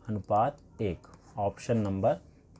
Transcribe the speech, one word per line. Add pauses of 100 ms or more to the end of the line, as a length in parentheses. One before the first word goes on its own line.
अनुपात (220)
एक, (320)
ऑप्शन
नंबर (420)